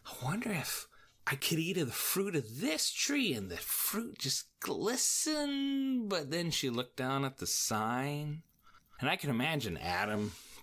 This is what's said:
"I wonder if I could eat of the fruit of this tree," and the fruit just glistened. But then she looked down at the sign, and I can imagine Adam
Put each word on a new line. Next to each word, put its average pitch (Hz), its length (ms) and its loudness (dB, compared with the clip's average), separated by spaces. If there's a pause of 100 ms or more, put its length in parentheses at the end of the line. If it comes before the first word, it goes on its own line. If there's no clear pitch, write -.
"I - 180 -10
wonder 214 280 0
if - 360 -4 (380)
I - 100 0
could 160 220 0
eat 170 220 2
of 147 80 2
the 113 60 -4
fruit 196 420 0
of 120 240 -2
this 294 320 0
tree," 269 420 2
and 101 160 -4
the 85 80 -6
fruit - 600 -2
just - 260 -2 (140)
glistened. 269 1500 2
But 170 220 0
then 170 220 0
she - 180 2
looked 123 280 -2
down 135 280 2
at 131 140 -4
the 110 80 -4
sign, 143 960 0 (560)
and 135 100 2
I 175 60 4
can 147 160 0
imagine 123 460 2
Adam 101 580 0 (280)